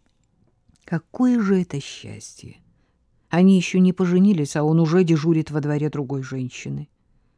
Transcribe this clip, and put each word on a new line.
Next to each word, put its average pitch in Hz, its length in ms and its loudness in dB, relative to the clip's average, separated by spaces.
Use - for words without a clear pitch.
какое 240 580 -2
же 190 180 0
это 143 200 -6
счастье! - 800 -20
Они 190 260 6
еще 185 240 0
не 185 120 4
поженились, 180 640 0
а 151 80 0
он 156 160 2
уже 165 240 4
дежурит 160 480 0
во 151 100 -4
дворе 147 300 -4
другой 139 320 -8
женщины. 131 640 -10